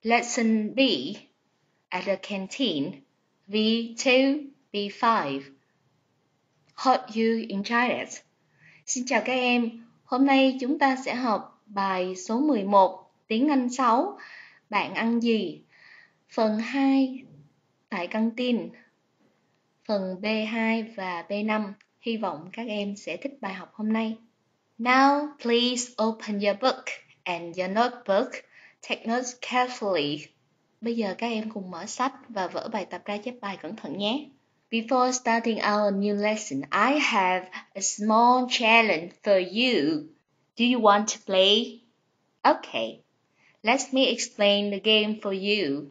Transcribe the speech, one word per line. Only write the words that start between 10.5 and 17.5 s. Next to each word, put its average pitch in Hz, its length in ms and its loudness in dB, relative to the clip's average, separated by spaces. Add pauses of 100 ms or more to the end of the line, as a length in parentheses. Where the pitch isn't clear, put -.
chúng 269 180 -2
ta 269 260 4
sẽ 147 100 -4
học 240 520 -4
bài 190 500 -2
số 226 240 -2
mười 269 240 2
một, 196 460 4 (160)
tiếng 233 220 2
Anh 262 220 2
sáu, 262 480 2 (500)
Bạn 190 260 -4
ăn 233 260 0
gì? 214 400 0 (680)
Phần 220 300 0
hai, 269 680 0 (640)